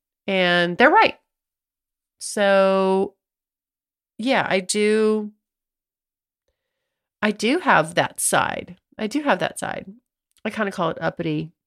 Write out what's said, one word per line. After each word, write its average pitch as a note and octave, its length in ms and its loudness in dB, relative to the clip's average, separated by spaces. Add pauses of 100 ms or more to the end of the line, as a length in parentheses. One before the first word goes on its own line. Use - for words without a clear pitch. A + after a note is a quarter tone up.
(260)
And F3 520 0
they're B3 120 6
right. G#4 280 4 (1000)
So, F#3+ 920 2 (1040)
yeah, A3+ 300 0
I F#3+ 120 0
do, G#3+ 720 0 (1900)
I G#3+ 100 0
do A3+ 260 0
have F3 360 2
that - 260 -2
side. - 560 -2 (200)
I G#3+ 100 -8
do C#4+ 160 -6
have G#3+ 180 0
that - 180 -6
side. - 340 -10 (520)
I G#3+ 60 -6
kinda G#3 200 -6
call F3 200 -4
it - 100 -8
uppity, D#3+ 520 -6 (140)